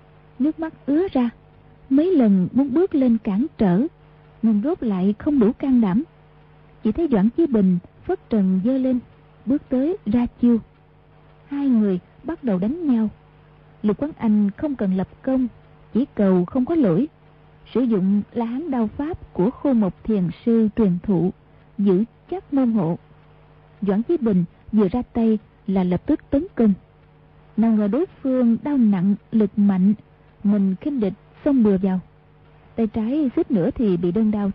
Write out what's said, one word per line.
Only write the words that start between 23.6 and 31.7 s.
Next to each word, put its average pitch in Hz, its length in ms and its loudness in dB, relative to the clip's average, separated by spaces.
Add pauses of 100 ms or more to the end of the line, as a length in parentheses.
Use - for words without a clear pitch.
Doãn 202 200 0
Chí 339 140 -2
Bình 208 280 0 (280)
vừa 208 160 2
ra 247 140 -4 (100)
tay 226 260 0 (280)
là 190 180 0
lập 180 220 -2
tức 302 140 0 (100)
tấn 285 240 0
công. 220 180 4 (840)
Nào 226 140 2
ngờ 214 180 0
đối 269 180 -2 (160)
phương 254 400 0
đao 294 140 -4
nặng, 202 380 2 (180)
lực 214 260 0
mạnh, 202 360 2 (500)
mình 202 360 2
khinh 294 200 -4
địch 190 120 -2 (320)
xông 277 180 2
bừa 202 160 4